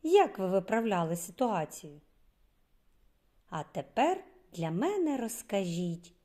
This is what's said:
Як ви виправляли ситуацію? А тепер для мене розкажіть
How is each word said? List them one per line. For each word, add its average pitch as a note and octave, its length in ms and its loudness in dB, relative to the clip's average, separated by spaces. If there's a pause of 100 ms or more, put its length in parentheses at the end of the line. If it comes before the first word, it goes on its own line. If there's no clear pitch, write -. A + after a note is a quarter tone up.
Як E4+ 360 6
ви F#3+ 80 0
виправляли F#3 680 2
ситуацію? E3+ 840 -4 (1500)
А D#3+ 120 -6
тепер C#4+ 600 -2 (280)
для E3 180 -4
мене D#4 460 0
розкажіть F3+ 1000 -4 (100)